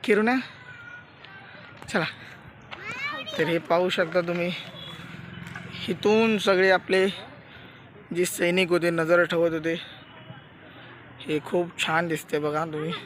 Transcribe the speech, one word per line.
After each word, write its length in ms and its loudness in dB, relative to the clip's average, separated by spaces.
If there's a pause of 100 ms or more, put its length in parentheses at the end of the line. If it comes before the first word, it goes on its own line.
किरणा, 300 4 (1500)
चला. 160 0 (1300)
तर 60 2
हे 160 0
पाहू 280 2
शकता 320 0
तुम्ही, 300 -2 (1400)
इथून 500 4
सगळे 320 4
आपले 360 4 (1080)
जे 100 2
सैनिक 460 2
होते 200 4
नजर 340 4
ठेवत 280 2
होते. 220 -2 (1500)
हे 240 -2
खूप 340 -2
छान 300 2
दिसते 300 -2
बघा 260 0
तुम्ही. 280 -4 (140)